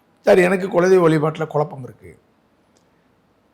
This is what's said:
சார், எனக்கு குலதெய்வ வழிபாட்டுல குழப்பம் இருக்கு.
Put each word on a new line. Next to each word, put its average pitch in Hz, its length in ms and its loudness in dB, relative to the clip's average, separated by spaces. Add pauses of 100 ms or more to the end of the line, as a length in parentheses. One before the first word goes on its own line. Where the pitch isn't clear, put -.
(220)
சார், 202 160 2
எனக்கு 180 440 0
குலதெய்வ 180 280 4
வழிபாட்டுல 156 380 -2
குழப்பம் 147 360 -6
இருக்கு. 95 340 -20 (1400)